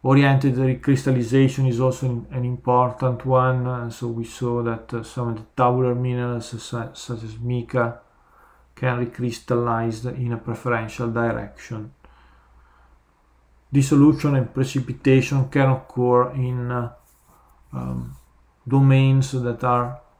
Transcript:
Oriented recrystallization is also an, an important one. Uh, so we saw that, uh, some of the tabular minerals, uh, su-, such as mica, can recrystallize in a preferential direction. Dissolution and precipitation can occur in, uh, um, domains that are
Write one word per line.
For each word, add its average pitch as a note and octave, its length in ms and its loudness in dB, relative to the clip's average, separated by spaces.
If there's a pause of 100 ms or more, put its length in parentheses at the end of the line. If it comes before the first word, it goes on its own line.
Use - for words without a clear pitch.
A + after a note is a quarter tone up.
Oriented C3+ 540 4
recrystallization C3 1120 2
is A#2+ 120 0
also C3 260 0
an, A#2+ 260 -4
an B2+ 120 -4
important B2 800 0
one. B2+ 420 2
Uh, B2 220 -6
so A#2+ 200 -8
we A#2 160 -6
saw A#2+ 380 -4
that, A2+ 300 -6
uh, A#2 100 -6
some A#2+ 260 -6
of A#2 80 -4
the A2+ 100 -14 (100)
tabular B2 380 2
minerals, B2 580 -4
uh, A#2 60 -10
su-, A#2 340 -10
such A2+ 300 -12
as A2 160 -14
mica, A#2+ 640 -4 (760)
can B2 320 -2
recrystallize A#2 960 -4 (140)
in A#2+ 140 -4
a A2+ 40 -4
preferential A2+ 760 -6
direction. A2+ 840 -6 (1800)
Dissolution C#3+ 600 4
and B2+ 180 0
precipitation C3 960 0
can C3+ 220 2
occur B2 640 2
in, B2+ 380 -4
uh, A#2+ 220 -6 (800)
um, B1 440 -8 (500)
domains C3+ 680 4
that A#2+ 320 -4
are B2 360 0 (200)